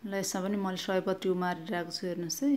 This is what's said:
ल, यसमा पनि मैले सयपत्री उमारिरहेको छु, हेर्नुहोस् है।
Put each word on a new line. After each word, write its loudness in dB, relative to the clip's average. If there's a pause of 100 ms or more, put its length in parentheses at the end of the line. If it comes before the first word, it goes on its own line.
ल, -4
यसमा 0
पनि 0
मैले 0
सयपत्री 2
उमारिरहेको 0
छु, -6
हेर्नुहोस् -2
है। 4